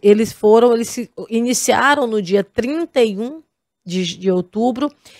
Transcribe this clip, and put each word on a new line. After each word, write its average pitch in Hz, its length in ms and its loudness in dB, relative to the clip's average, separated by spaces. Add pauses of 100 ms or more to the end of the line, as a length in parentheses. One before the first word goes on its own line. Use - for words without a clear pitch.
eles 208 280 4
foram, 233 420 4
eles 233 160 -2
se 240 200 -10 (200)
iniciaram 247 760 0
no 220 160 -2
dia 190 220 0
trinta 277 580 -4
e 214 160 0
um 277 240 -10 (420)
de, 180 320 -6
de 180 140 -4
outubro 226 640 -2 (280)